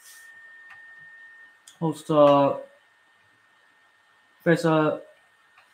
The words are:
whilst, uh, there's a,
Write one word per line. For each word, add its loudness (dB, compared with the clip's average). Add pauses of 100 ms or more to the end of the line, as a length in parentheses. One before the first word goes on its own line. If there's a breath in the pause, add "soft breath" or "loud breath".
(1800)
whilst, -8
uh, 2 (1900)
there's 0
a, -2 (720)